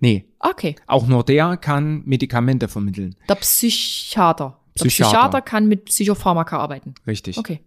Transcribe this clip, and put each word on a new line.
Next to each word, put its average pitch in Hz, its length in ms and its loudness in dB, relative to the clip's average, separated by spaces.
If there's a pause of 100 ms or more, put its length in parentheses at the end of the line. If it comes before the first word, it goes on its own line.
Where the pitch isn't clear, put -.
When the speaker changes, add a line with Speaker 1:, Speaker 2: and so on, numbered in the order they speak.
Speaker 1:
Nee. 110 260 2 (120)
Speaker 2:
Okay. - 380 -4 (100)
Speaker 1:
Auch 127 200 2
nur 123 180 4
der 160 320 2
kann 147 500 -2
Medikamente 123 640 0
vermitteln. 98 460 -6 (140)
Speaker 2:
Der 202 60 2
Psychiater. - 1200 -2 (200)
Der - 60 0
Speaker 1:
Psychiater. 120 280 2
Speaker 2:
Psychiater 262 300 4
kann 214 260 0
mit 208 180 2
Psychopharmaka 180 720 0
arbeiten. 135 360 -8 (120)
Speaker 1:
Richtig. 110 300 -6
Speaker 2:
Okay. 190 300 -8